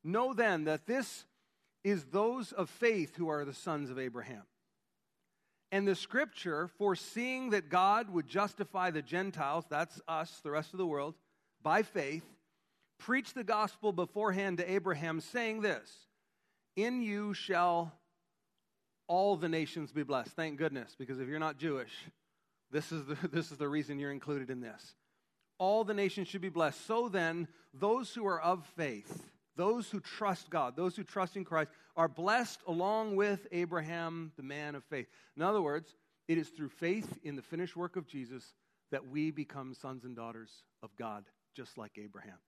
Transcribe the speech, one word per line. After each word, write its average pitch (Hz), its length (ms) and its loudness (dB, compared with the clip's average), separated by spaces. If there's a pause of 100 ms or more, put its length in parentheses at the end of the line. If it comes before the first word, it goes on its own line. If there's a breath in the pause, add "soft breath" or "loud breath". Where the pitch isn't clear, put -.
Know 233 300 2
then 196 300 4
that 156 220 0
this 247 400 -2 (580)
is 190 220 2
those 214 480 0
of 180 160 -2
faith 214 480 2
who 170 100 0
are 147 160 0
the 139 100 -6
sons 147 360 -4
of 131 100 -6
Abraham. 120 480 -8 (1200)
And 196 160 2
the 190 100 4
scripture, 175 760 -2
foreseeing 240 800 0
that 190 180 2
God 202 420 6
would 170 160 0
justify 190 640 0
the 151 120 -2
Gentiles," 160 680 -2
that's 156 400 -2
us, 160 320 -4
the 147 120 -6
rest 151 220 -2
of 185 40 -8
the 185 100 0
world, 147 260 -2 (480)
"by 185 220 4
faith, 160 400 -2 (760)
preached - 380 0
the 220 80 -4
gospel 214 480 2
beforehand 185 680 2
to 180 120 -2
Abraham, 165 480 0
saying 220 400 -2
this, 175 480 -2 (680)
'In 247 240 2
you 208 320 0
shall 175 680 2 (1080)
all 190 280 6
the 165 140 0
nations 160 420 -2
be 147 120 -2
blessed.'" 127 340 -2
Thank 156 200 -2
goodness, 139 380 -2
because 131 240 -6
if 127 80 -4
you're 151 100 -4
not 156 200 -2
Jewish, 135 520 -4 (600)
this 147 220 -2
is 147 120 -4
the, 143 100 -4
<laughs> 165 120 -4
this 160 240 -2
is 139 60 -14
the 147 100 -2
reason 143 320 -2
you're 143 120 -2
included 139 380 -4
in 127 120 -6
this. - 340 -14 (640)
"All 208 260 4
the 208 100 0
nations 196 360 0
should 196 100 -6
be 185 80 -4
blessed." 160 380 2
So 233 240 2
then, 170 400 0 (240 loud breath)
those 208 400 2
who 226 120 -4
are 175 140 2
of 170 260 2 (120)
faith 127 520 -4 (280)
those 214 320 2
who 202 100 -2
trust - 500 -2
God, 131 280 0
those 180 180 0
who 202 80 -6
trust 185 320 -2
in 190 80 -4
Christ, 156 280 2 (260 loud breath)
are 165 100 8
blessed 196 600 2
along 202 480 2
with 202 360 4
Abraham, 165 840 -2
the 135 60 -10
man 147 320 -6
of 135 100 -10
faith. 131 220 -4 (280 soft breath)
In 147 60 -4
other 196 200 4
words, 151 340 -2 (320)
it 165 100 4
is 156 120 0
through 147 200 -8
faith 190 540 -2
in 143 120 -6
the 131 60 -8
finished 170 340 -6
work 175 200 -4
of 160 120 -6
Jesus 127 460 -10 (380)
that 131 160 -4
we 151 240 0
become 135 420 -8
sons 131 320 -10
and 123 100 -10
daughters 113 480 -12 (200)
of 104 120 -16
God, 104 300 -8 (300)
just 127 220 -14
like 107 200 -12
Abraham. 101 400 -16 (100)